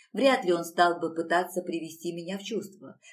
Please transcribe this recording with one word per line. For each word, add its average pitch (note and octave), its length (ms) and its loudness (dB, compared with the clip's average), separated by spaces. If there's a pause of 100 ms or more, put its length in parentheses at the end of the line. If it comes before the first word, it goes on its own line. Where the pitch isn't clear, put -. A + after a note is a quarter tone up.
(140)
Вряд A#3+ 320 4
ли F3 80 4
он E3+ 100 0
стал E3+ 380 2
бы E3 120 -2
пытаться F3 480 0
привести E3 520 -6
меня F3 240 -6
в G3 60 -10
чувство. - 540 -10 (160)